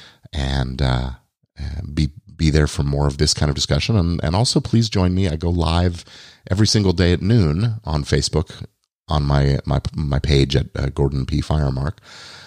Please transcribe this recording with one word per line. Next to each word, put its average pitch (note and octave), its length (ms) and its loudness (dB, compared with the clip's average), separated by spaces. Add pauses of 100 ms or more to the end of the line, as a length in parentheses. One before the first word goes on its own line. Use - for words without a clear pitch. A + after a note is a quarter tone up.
(320)
and, C2+ 500 -2
uh, B1+ 300 0 (460)
and C#2+ 360 -8
be, D2+ 180 0 (220)
be D#2+ 180 0
there D2+ 160 4
for - 160 -4
more C#2+ 220 0
of C#2 120 0
this D2+ 160 0
kind D2+ 160 0
of C2+ 60 0
discussion. D2+ 420 0
And, E2+ 260 0
and E2 100 0
also B2+ 280 0
please A#2 260 0
join F#2 260 0
me. F#2+ 140 0
I D#2 80 -2
go E2+ 140 -2
live E2+ 560 0 (440)
every G#2 180 2
single G2 260 2
day F2 180 4
at F2 100 2
noon G#2 600 2
on D2+ 220 -2
Facebook - 600 -2 (440)
on D2+ 140 0
my, C#2 420 2
my, C#2+ 160 -2 (120)
my C#2+ 260 -2
page C#2 360 2
at, C2+ 200 0
uh, C#2 120 -4
Gordon C#2 380 -2
P D2 160 -2
Firemark. C#2 560 -2 (500)